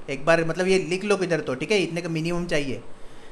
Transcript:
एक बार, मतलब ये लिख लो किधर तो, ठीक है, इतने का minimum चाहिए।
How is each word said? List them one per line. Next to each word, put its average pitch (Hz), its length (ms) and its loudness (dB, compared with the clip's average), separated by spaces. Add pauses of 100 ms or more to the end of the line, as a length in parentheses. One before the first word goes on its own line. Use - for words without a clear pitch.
(100)
एक 135 140 -4
बार, 165 200 6
मतलब 165 240 0
ये 190 120 6
लिख 180 240 -2
लो 208 120 4
किधर 165 240 0
तो, 139 140 -4
ठीक 147 180 -2
है, 208 60 4
इतने 165 220 -2
का 170 80 -6
minimum 165 380 0
चाहिए। 143 340 0 (520)